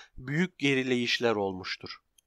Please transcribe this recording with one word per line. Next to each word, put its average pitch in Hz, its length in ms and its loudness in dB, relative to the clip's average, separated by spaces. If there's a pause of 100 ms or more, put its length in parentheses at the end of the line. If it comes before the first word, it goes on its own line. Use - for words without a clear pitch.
(180)
büyük 147 420 -2
gerileyişler 123 760 2
olmuştur. 95 640 -4 (280)